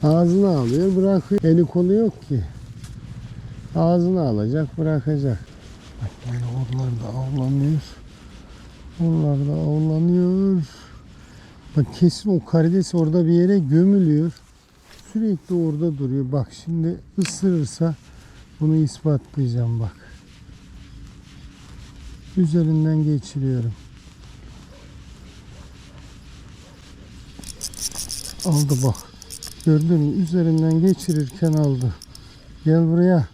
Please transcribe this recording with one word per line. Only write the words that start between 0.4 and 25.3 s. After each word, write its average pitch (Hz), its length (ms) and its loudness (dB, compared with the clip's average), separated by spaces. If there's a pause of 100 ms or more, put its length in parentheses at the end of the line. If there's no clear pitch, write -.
alıyor, 156 460 2
bırakıyor. 190 480 2
Eli 165 220 6
kolu 180 280 2
yok 220 340 0
ki. 120 160 -2 (1300)
Ağzına 175 460 2
alacak, 127 560 -2
bırakacak. 147 640 0 (640)
Bak, 107 80 -8 (180)
yani 120 180 -6
oralarda 120 720 -6
avlanıyor. 139 640 -2 (1160)
Oralarda 151 520 0 (100)
avlanıyor. 175 1000 2 (1160)
Bak, 147 80 4 (140)
kesin 175 400 2
o - 60 -10
karides 170 500 2
orada 165 300 2
bir 165 60 4
yere 180 280 4
gömülüyor. 165 720 4 (840)
Sürekli 214 420 -2
orada 160 420 0
duruyor. 135 340 -2
Bak, 135 160 0 (180)
şimdi 165 340 -2 (200)
ısırırsa 165 760 0 (640)
bunu 156 160 2
ispatlayacağım 127 1040 0
bak. 110 160 -6 (2500)
Üzerinden 156 680 2
geçiriyorum. 135 680 -2 (4000)